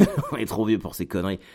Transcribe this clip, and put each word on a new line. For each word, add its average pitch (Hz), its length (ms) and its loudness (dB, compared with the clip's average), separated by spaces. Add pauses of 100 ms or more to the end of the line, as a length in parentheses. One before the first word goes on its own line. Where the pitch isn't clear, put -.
<laughs> - 260 -2
On 139 60 -2
est 113 80 0
trop 107 200 2
vieux 107 140 4
pour - 160 -6
ces 87 120 -2
conneries. 95 320 0 (160)